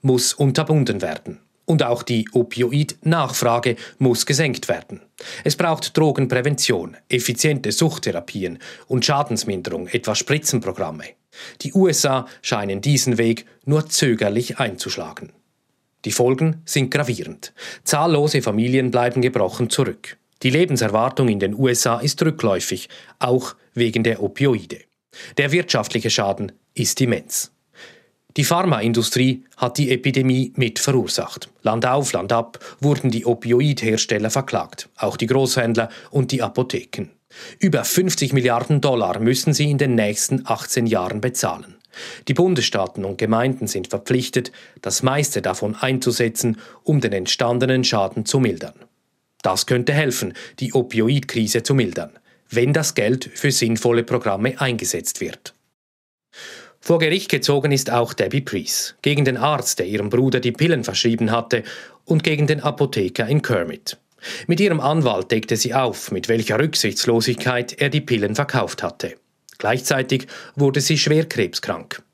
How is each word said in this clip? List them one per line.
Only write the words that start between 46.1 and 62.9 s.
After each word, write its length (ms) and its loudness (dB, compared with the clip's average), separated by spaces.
um 160 4
den 140 0
entstandenen 720 0
Schaden 420 0
zu 140 0
mildern. 360 -2
Das 240 0
könnte 260 2
helfen, 400 0
die 140 -6
Opioidkrise 880 2
zu 140 2
mildern, 360 0
wenn 240 2
das 220 0
Geld 380 0
für 180 0
sinnvolle 520 2
Programme 560 -2
eingesetzt 640 -4
wird. 320 -10
Vor 200 2
Gericht 300 0
gezogen 420 0
ist 200 0
auch 220 0
Debbie 280 -2
Preece, 600 -6
gegen 240 2
den 120 0
Arzt, 420 -2
der 80 -2
ihrem 220 -2
Bruder 300 2
die 120 0
Pillen 320 0
verschrieben 480 0
hatte, 320 0
und 180 2
gegen 240 2
den 140 0
Apotheker 640 -2